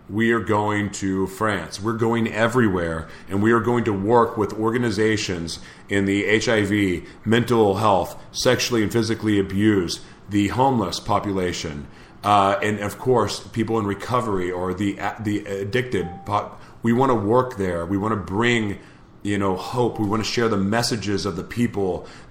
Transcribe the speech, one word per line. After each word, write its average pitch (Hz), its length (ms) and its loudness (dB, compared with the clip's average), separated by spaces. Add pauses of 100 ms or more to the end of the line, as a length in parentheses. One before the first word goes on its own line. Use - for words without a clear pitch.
We 113 220 2
are 117 100 2
going 104 500 0
to 95 360 -2
France. 95 540 -4
We're 113 120 -2
going 113 340 0
everywhere, 92 800 0 (220)
and 101 120 -2
we 113 120 6
are 117 80 4
going 117 240 2
to 107 80 2
work 113 420 2
with 104 180 0
organizations 107 1080 0 (280)
in 101 180 2
the 98 200 2
H 110 240 2
I 110 160 4
V, 95 400 0 (180)
mental 113 540 4
health, 98 440 2 (120)
sexually 123 500 2
and 98 80 -2
physically 110 480 0
abused, 95 600 2 (280)
the 101 200 2
homeless 113 500 2
population, 92 880 -4 (340)
uh, 101 400 4
and 104 180 0
of 104 200 -6
course, 117 480 0
people 110 320 -2
in 101 60 0
recovery 101 640 -2
or 90 220 -4
the, 101 260 -2 (220)
the 107 240 -2
addicted. 101 640 -4 (160)
Po-, 104 260 -4 (300)
we 117 100 2
wanna 127 240 4
work 120 400 2
there. 87 300 -2
We 98 120 0
wanna 107 200 0
bring, 104 640 0 (420)
you 101 160 -2
know, 98 180 0
hope. 120 460 -2
We 107 40 0
wanna 104 200 0
share 117 240 0
the 107 80 0
messages 101 680 0
of 87 120 -4
the 92 80 -8
people 101 640 -2 (240)